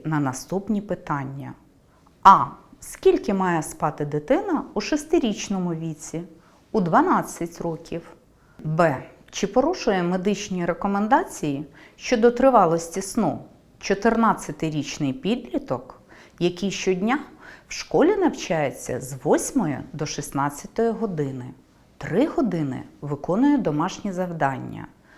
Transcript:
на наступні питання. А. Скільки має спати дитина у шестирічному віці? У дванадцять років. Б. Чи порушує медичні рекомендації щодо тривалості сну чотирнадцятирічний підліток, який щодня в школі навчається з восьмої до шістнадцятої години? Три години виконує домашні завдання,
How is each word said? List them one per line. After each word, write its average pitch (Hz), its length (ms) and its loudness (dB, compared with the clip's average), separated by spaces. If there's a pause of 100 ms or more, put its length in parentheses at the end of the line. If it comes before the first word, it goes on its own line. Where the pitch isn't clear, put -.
на 156 140 0
наступні 196 600 -2
питання. 139 720 -6 (680)
А. 170 220 12 (340)
Скільки - 540 2
має 175 300 2
спати 151 420 -4
дитина 262 580 0 (100)
у 214 80 -2
шестирічному 208 920 -2
віці? 160 480 -8 (500)
У 220 100 2
дванадцять 180 800 2
років. 165 400 -6 (600)
Б. 156 400 2 (280)
Чи - 160 -4
порушує 240 560 0
медичні 185 600 -2
рекомендації 196 1000 0 (300)
щодо 240 360 4
тривалості 196 720 4
сну 185 380 -2 (400)
чотирнадцятирічний 180 1300 0
підліток, - 880 -6 (380)
який 175 320 -2
щодня 190 480 0 (480)
в - 60 -14
школі 302 420 2
навчається 156 840 -2
з 135 220 -10
восьмої 180 540 0 (160)
до 156 120 -6
шістнадцятої 147 840 -4
години? 147 540 -4 (520)
Три 156 300 0
години 160 560 -2 (180)
виконує 185 560 2
домашні 170 540 -2
завдання, 135 760 -4 (300)